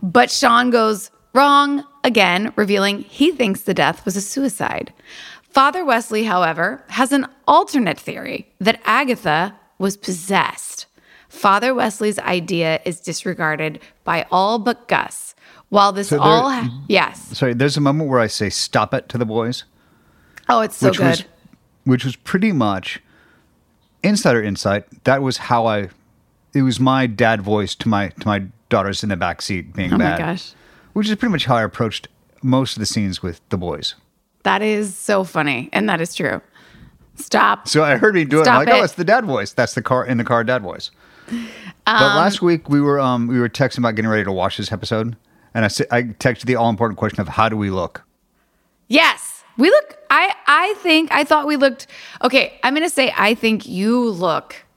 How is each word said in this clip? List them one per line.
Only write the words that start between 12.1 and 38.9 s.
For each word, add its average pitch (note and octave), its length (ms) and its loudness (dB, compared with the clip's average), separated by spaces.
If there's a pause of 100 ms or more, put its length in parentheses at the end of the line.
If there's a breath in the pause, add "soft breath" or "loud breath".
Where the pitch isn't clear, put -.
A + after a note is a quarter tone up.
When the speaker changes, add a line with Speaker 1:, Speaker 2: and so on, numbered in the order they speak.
Speaker 1:
idea E3+ 680 -2
is F3 160 -6
disregarded D#3 760 -6 (260 soft breath)
by E3+ 260 -2
all G3 280 2
but A3+ 300 -4
Gus. - 460 -4 (340 soft breath)
While F#3+ 240 4
this G3 160 -6
Speaker 2:
So D3+ 80 0
there C#3+ 80 2
Speaker 1:
all A3+ 260 4
ha-, C#3+ 380 -4
yes. - 500 -2
Speaker 2:
Sorry, B2 160 0
there's C#3 220 0
a D3+ 40 -2
moment C#3+ 300 0
where B2+ 100 4
I A2+ 60 2
say, G#2 240 -4
"Stop - 440 -2
it," - 160 -4
to A#2+ 80 -6
the A#2+ 80 0
boys. A2+ 380 -4 (840 soft breath)
Speaker 1:
Oh, A3 120 4
it's - 160 -4
so - 120 4
Speaker 2:
Which F#3 100 2
was, - 240 2
Speaker 1:
good. - 40 -16 (580)
Speaker 2:
which B2+ 200 2
was C3 120 -6
pretty G3 360 -2
much G#2 480 -2 (1000 soft breath)
insider F3+ 400 2
insight. G2+ 640 -4
That C3+ 180 4
was C3 160 -2
how A#2 280 0
I, G#2 220 -2 (640)
it C#3 100 0
was B2 180 0
my C3 260 2
dad A2+ 340 2
voice G#2 360 -2
to - 120 -4
my, G2+ 200 0
to - 180 -10
my G2+ 160 0 (260)
daughters G2 340 0
in G#2+ 60 -6
the G2 80 -2
backseat F2 580 -6
being F#2 200 -2
Speaker 1:
Oh G2 40 2
my - 60 2
Speaker 2:
bad. F2 140 0
Speaker 1:
gosh. E3+ 340 -8 (400 soft breath)
Speaker 2:
Which G#3 160 -2
is G#3+ 80 0
pretty A#3+ 160 -2
much E3 140 -2
how B2 100 4
I A2+ 60 2
approached G#2+ 460 -4 (340)
most C3 340 0
of A2 40 -8
the G#2 60 -4
scenes G2 360 -4
with F2 180 -8 (100)
the G2+ 60 -4
boys. E2 380 -6 (480)
Speaker 1:
That G3 180 2
is G#3 360 -2
so G3 280 -2
funny, D3 480 -4
and G#3 160 -2
that E3+ 120 -2
is E3 140 -6
true. A2+ 280 -4 (720 soft breath)
Stop. - 540 0
Speaker 2:
So D3+ 160 2
I C#3+ 120 4
heard G3+ 180 4
me E3+ 100 2
do D3 160 2
it, D#3+ 40 6
Speaker 1:
Stop A3 220 6
Speaker 2:
like, A#3+ 80 6
"Oh, - 60 6
Speaker 1:
it. G#3+ 40 2
Speaker 2:
it's - 100 -4